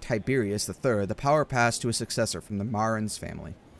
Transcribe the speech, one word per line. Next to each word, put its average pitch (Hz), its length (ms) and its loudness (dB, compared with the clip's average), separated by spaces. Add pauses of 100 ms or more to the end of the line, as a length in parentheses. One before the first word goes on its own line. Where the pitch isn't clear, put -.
Tiberius 113 680 0
the 98 80 -6
third, 104 340 2
the 104 60 -4
power 143 300 4
passed 117 380 2
to 123 60 0
a 117 40 2
successor 110 480 -2
from 104 180 -6
the 101 60 -2
Marin's 110 520 0
family. 78 380 -10 (260)